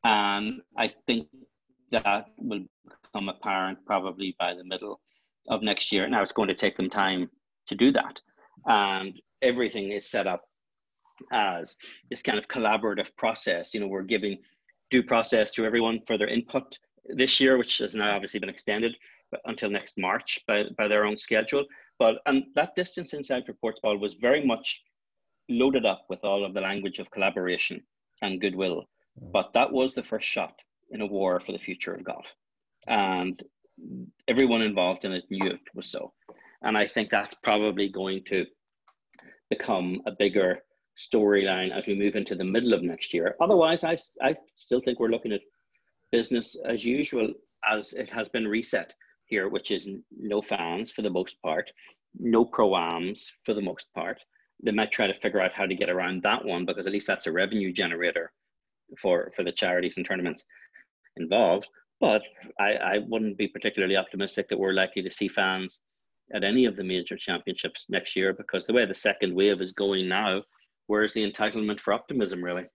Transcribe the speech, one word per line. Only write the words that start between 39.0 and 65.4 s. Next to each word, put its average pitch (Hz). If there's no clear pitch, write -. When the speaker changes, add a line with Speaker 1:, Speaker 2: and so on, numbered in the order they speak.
Speaker 1:
become 92
a 104
bigger 95
storyline 98
as 98
we 101
move 101
into 98
the 92
middle 113
of 87
next 85
year. 85
Otherwise, 170
I, 165
s-, -
I 143
still -
think 123
we're 113
looking 113
at 101
business 117
as 113
usual 123
as 107
it 107
has 113
been 113
reset 107
here, 101
which 101
is 101
n-, 98
no 104
fans 90
for 107
the 104
most 90
part, 80
no 117
pro-ams 92
for 107
the 104
most 92
part. 87
They 113
might 104
try 104
to 95
figure 101
out 92
how 101
to 92
get 85
around 90
that 107
one, 87
because 90
at 95
least 101
that's -
a 80
revenue 95
generator 85
for, 87
for 101
the 90
charities 90
and 90
tournaments 90
involved. 95
But 110
I, 104
I 98
wouldn't 110
be 101
particularly 98
optimistic 95
that 101
we're 95
likely 95
to 92
see -
fans 92